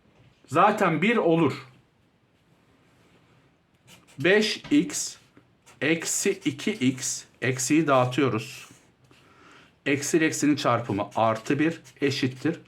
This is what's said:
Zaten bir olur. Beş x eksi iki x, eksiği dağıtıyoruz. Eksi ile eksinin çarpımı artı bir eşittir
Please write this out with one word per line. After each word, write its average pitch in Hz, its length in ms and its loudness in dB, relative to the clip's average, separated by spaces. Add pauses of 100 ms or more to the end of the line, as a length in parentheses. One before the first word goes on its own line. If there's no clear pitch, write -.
(480)
Zaten 175 540 2
bir 220 160 2
olur. 165 500 0 (2500)
Beş 202 520 2
x - 460 0 (640)
eksi 165 500 -2
iki - 400 -6
x, 131 520 -4 (180)
eksiği 147 460 0
dağıtıyoruz. 127 840 0 (1160)
Eksi 143 320 0
ile 160 80 4
eksinin 147 300 0
çarpımı 117 600 -2
artı 113 440 0
bir 160 220 -2 (200)
eşittir 143 680 -2